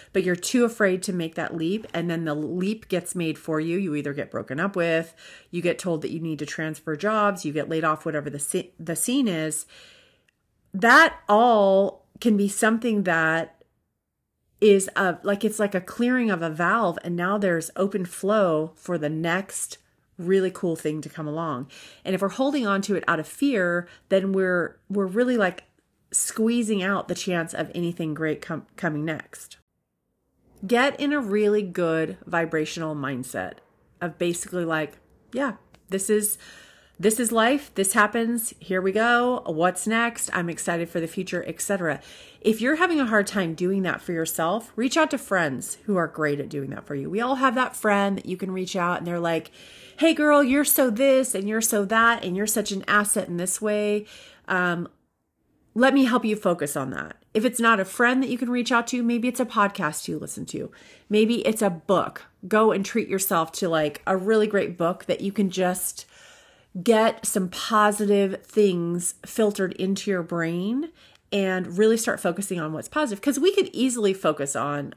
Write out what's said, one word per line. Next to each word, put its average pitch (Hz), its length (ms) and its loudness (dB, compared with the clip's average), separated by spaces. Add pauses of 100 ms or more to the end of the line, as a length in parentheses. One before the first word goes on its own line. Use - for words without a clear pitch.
(120)
but 190 100 0
you're 175 140 0
too 240 280 2
afraid 196 380 0
to 190 100 -6
make 170 220 -4
that - 200 -6
leap, 175 380 -2
and 170 160 -2
then 170 160 -2
the 151 100 -2
leap 180 540 -4
gets 175 260 -2
made 160 220 -2
for 156 240 -2
you. 165 160 -2
You 185 200 -2
either 147 180 -4
get 143 160 -6
broken 127 280 -6
up 196 160 -2
with, 165 400 0 (360)
you 175 100 -4
get 170 180 0
told 165 220 -2
that - 100 -6
you 160 100 -6
need 160 180 -4
to 151 80 -6
transfer 156 500 -6
jobs, 202 480 0
you 151 80 -4
get 147 160 -4
laid 160 160 -2
off, 156 220 0
whatever 151 240 -4
the 143 80 -10
sce-, - 400 -4
the 165 180 -6
scene 247 320 0
is. 156 380 -4 (1080)
That 247 460 6 (100)
all 208 800 4 (120)
can 220 200 2
be 202 100 2
something 220 540 2
that 165 600 0 (960)
is 196 380 6
a, 180 280 0
like, 202 200 -2
it's 214 140 -2
like 202 160 0
a 180 80 0
clearing 240 480 0
of 175 100 0
a 165 80 -2
valve, 175 560 0
and 175 100 -4
now 180 220 0
there's 175 400 0
open 196 300 -2
flow 175 680 0
for 175 200 -6
the 151 140 -2
next 170 640 -4 (400)
really 185 340 2
cool 175 260 -4
thing 156 260 -4
to 151 80 -12
come 156 180 -8
along. 147 380 -6 (400)
And 190 80 -2
if 185 80 -2
we're 196 80 0
holding 269 360 0
on 196 160 0
to 202 120 -2
it 170 120 -2
out 160 140 0
of 156 80 -8
fear, 180 580 0 (220)
then 196 240 2
we're, 185 460 0 (100)
we're 196 160 0
really, 240 320 0
like, 185 280 0 (500)
squeezing 220 680 0
out 190 260 -2
the 175 60 -2
chance 170 400 -4
of - 200 -6
anything 170 380 -4
great 151 300 -4
com-, - 240 -10 (100)
coming 151 260 -4
next. - 540 -10 (1080)
Get 240 340 2
in 285 100 0
a 294 100 0
really 208 420 2
good 170 640 -2
vibrational 165 680 -2
mindset 131 600 -6 (440)
of 170 200 -6
basically 175 480 -2
like, 156 320 -4 (340)
"Yeah, 247 220 -4 (340)
this 196 220 -2
is, 208 260 0 (640)
this 220 180 2
is 233 140 0
life. 233 440 2
This 196 180 0
happens. 226 640 0
Here 185 240 -2
we 190 100 0
go. 240 540 2
What's 175 400 0
next? 226 480 -2
I'm 170 160 -2
excited 170 400 -4
for 175 100 -4
the 165 60 -4
future," 180 420 -6
et - 140 -10
cetera. 175 360 -2 (440)
If 220 180 2
you're 262 160 2
having 339 240 2
a 262 60 2
hard 214 200 2
time 175 280 -2
doing 190 300 0
that - 180 -4
for 185 100 -6
yourself, 170 640 -2
reach 254 220 0
out 311 140 4
to 285 60 -2
friends 156 640 -2
who 202 120 0
are 165 120 0
great 147 320 -2
at 135 100 -8
doing 139 200 -6
that - 160 -12
for 147 80 -8
you. 139 140 -6
We 196 140 -4
all 254 140 0
have 254 180 2
that 254 200 -2
friend 202 440 2
that - 80 -12
you 185 100 -4
can 190 140 -8
reach 185 260 -6
out 175 220 0
and 170 80 -8
they're 175 120 -4
like, 165 320 -2 (460)
"Hey 320 160 4
girl, 294 320 6
you're 269 180 4
so 262 280 2
this 262 440 4
and 196 140 -4
you're 220 140 0
so 208 240 0
that 226 360 4
and 180 140 -4
you're 208 100 -2
such 208 240 -2
an 190 160 -6
asset 208 420 2
in 175 100 -4
this 180 240 -4
way. 208 420 0 (420)
Um, 175 420 0 (880)
let 254 200 4
me 269 100 6
help 240 200 2
you 214 120 0
focus 175 400 -2
on 135 140 -4
that." 78 260 -10 (160)
If 220 140 2
it's 240 120 0
not 226 220 4
a 185 60 0
friend 247 360 2
that 262 60 -2
you 247 80 -2
can 240 140 -4
reach 247 200 -2
out 240 180 2
to, 247 140 -2
maybe 233 240 0
it's 247 140 -2
a 240 60 2
podcast 196 600 -2
you 160 120 -6
listen - 280 -10
to. - 240 -8 (380)
Maybe 214 280 4 (100)
it's 220 160 0
a 202 80 2
book. - 560 -2 (200)
Go 214 260 4
and 196 120 0
treat - 240 -2
yourself 185 440 0
to, 180 180 -2
like, 151 360 0
a 190 120 2
really 214 280 2
great 196 300 -2
book 175 300 -2
that - 160 -2
you 196 100 -4
can 196 160 2
just 185 560 -2 (800)
get 220 420 2
some 185 240 -2
positive 202 960 2
things 175 720 2 (100)
filtered 208 520 0
into 196 340 -2
your 185 120 0
brain 175 680 -2 (420)
and 185 460 -2
really 220 180 6
start - 240 -2
focusing 180 400 -4
on 156 140 -4
what's 160 140 -10
positive. 277 340 -4
'Cause 277 160 0
we 370 160 4
could 392 180 2
easily 233 400 0
focus 156 420 -2
on, 143 420 -4